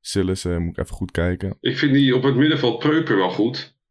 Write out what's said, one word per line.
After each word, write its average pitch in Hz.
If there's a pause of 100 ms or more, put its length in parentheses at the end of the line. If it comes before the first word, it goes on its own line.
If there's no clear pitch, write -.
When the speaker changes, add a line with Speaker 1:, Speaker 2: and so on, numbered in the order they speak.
Speaker 1:
Sillissen, 92
moet 85
ik -
even -
goed -
kijken. 90
Speaker 2:
Ik 123
vind 139
die 135
op 127
het 135
middenveld 135
Preuper 151
wel 92
goed. 117 (160)